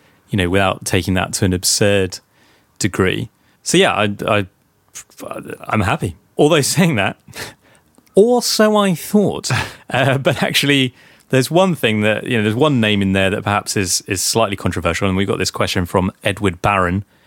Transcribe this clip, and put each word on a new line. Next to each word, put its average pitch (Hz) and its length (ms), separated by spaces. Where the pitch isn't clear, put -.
you 113 60
know, 90 140
without 95 340
taking 92 300
that 92 200
to - 120
an 90 60
absurd 98 680
degree. 101 500
So, - 160
yeah, 165 160
I, 101 200
I, 101 200
I'm - 220
happy. 110 340
Although 151 240
saying 160 360
that, 101 200
or 233 280
so 214 340
I 196 180
thought. 156 640
<laughs> - 40
Uh, 131 220
but 139 260
actually, 139 520
there's - 220
one 180 240
thing 110 260
that, 107 240
you 123 140
know, 107 40
there's 107 120
one 135 260
name 104 220
in 95 100
there 95 160
that 110 140
perhaps 104 340
is, 92 320
is 92 140
slightly 107 340
controversial, 87 500
and 92 120
we 98 80
got - 100
this 92 140
question 98 340
from 92 260
Edward 95 380
Barron, 98 420